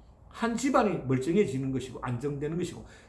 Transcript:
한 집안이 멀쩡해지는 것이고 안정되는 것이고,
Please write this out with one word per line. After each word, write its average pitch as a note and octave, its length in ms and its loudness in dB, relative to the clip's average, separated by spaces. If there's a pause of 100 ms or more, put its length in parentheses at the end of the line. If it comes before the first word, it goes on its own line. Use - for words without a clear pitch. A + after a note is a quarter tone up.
(280)
한 A#3 280 -2
집안이 A#3 500 2
멀쩡해지는 C3+ 640 2
것이고 - 300 -6
안정되는 C#3+ 560 -4
것이고, - 260 -6 (240)